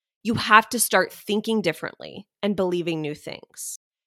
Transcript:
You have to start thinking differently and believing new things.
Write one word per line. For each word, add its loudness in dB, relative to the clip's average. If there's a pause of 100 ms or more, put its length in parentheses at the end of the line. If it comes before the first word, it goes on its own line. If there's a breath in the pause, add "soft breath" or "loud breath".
(220)
You 0
have 6
to -4
start 2
thinking -2
differently -6 (160)
and 0
believing -2
new -4
things. -14 (280)